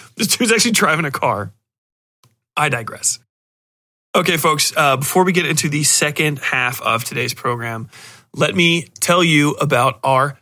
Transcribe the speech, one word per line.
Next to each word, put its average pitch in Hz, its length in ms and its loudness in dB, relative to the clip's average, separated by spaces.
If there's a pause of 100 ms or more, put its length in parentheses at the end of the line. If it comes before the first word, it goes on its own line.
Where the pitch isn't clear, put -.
(160)
This 226 120 -2
dude's 233 220 0
actually 226 220 2
driving 165 320 0
a 139 80 -4
car. 101 400 -2 (1040)
I 151 120 0
digress. 117 520 -6 (960)
Okay, 175 220 2
folks, 151 380 0
uh, 143 200 4
before 139 260 0
we 185 100 2
get 170 140 2
into 156 220 -2
the 147 160 -2
second 147 560 0
half 123 400 -2
of 117 240 -2
today's 117 300 -6
program, 117 560 -6 (440)
let 151 200 -2
me 170 320 2 (140)
tell 175 240 2
you 147 280 4
about 135 520 0
our 135 360 0